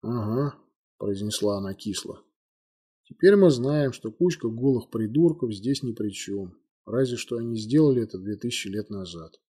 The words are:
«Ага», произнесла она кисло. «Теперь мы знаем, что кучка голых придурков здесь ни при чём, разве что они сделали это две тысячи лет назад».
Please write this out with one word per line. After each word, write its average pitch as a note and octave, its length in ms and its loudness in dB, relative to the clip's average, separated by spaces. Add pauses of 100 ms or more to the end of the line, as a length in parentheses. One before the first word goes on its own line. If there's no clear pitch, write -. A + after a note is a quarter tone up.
«Ага», A#2 560 -2 (400)
произнесла G2+ 600 -2
она G2 160 -6
кисло. - 500 -10 (800)
«Теперь G3 320 6
мы F#3 160 8
знаем, C#3 400 2
что - 180 -8
кучка E3 380 0
голых A#2+ 420 0
придурков A#2 640 2
здесь A#2 300 -2
ни A#2+ 80 -4
при G#2+ 200 -4
чём, G2 460 -8 (280)
разве A#2+ 320 0
что - 180 -6
они A#2 220 -4
сделали B2 460 2
это A2 140 -8
две G2 200 -6
тысячи A#2+ 320 -6
лет G2+ 200 -6
назад». E2+ 600 -12